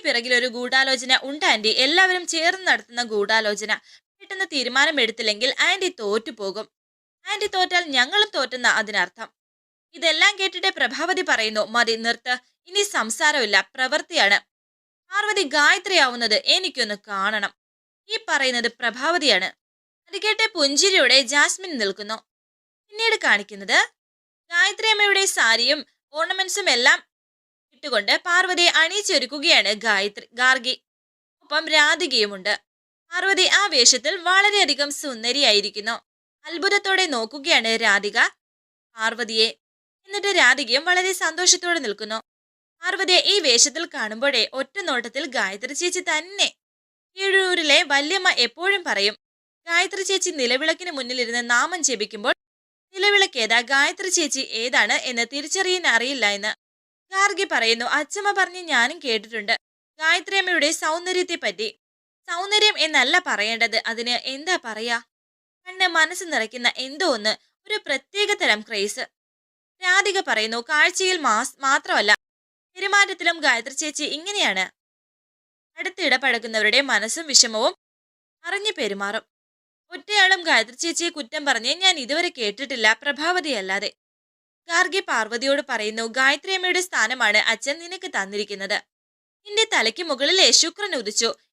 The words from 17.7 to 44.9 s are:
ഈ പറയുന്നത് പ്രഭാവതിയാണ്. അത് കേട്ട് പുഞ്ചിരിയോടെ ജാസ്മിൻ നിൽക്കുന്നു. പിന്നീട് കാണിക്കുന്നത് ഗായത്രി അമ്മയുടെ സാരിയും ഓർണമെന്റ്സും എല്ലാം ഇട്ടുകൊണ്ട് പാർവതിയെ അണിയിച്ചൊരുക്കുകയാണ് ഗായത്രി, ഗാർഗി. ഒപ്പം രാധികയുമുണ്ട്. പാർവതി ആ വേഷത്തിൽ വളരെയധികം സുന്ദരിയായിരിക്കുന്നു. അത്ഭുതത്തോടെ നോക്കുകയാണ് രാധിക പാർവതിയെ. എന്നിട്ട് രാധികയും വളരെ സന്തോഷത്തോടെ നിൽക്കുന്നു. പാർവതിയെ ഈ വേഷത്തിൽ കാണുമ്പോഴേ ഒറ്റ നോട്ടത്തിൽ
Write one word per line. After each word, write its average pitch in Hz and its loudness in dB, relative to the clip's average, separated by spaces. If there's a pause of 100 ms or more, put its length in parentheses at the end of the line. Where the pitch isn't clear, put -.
ഈ 427 -4 (120)
പറയുന്നത് 254 0
പ്രഭാവതിയാണ്. 240 0 (440)
അത് 339 -10
കേട്ട് 427 0
പുഞ്ചിരിയോടെ 285 4
ജാസ്മിൻ 302 0
നിൽക്കുന്നു. 208 -6 (720)
പിന്നീട് 440 -2
കാണിക്കുന്നത് 214 0 (600)
ഗായത്രി 392 0
അമ്മയുടെ 403 2
സാരിയും 247 0 (260)
ഓർണമെന്റ്സും 370 -2
എല്ലാം 269 4 (680)
ഇട്ടുകൊണ്ട് 247 -2
പാർവതിയെ 349 2
അണിയിച്ചൊരുക്കുകയാണ് 294 2
ഗായത്രി, 208 -2
ഗാർഗി. 254 0 (600)
ഒപ്പം 311 -4
രാധികയുമുണ്ട്. 262 0 (520)
പാർവതി 370 2
ആ 359 4
വേഷത്തിൽ 269 2
വളരെയധികം 359 2
സുന്ദരിയായിരിക്കുന്നു. 226 0 (540)
അത്ഭുതത്തോടെ 381 0
നോക്കുകയാണ് 269 0
രാധിക 214 0 (760)
പാർവതിയെ. 226 0 (580)
എന്നിട്ട് 392 -4
രാധികയും 277 2
വളരെ 370 0
സന്തോഷത്തോടെ 349 -4
നിൽക്കുന്നു. 220 -8 (600)
പാർവതിയെ 370 2
ഈ 381 2
വേഷത്തിൽ 294 2
കാണുമ്പോഴേ 233 -2
ഒറ്റ 262 -8
നോട്ടത്തിൽ 269 -6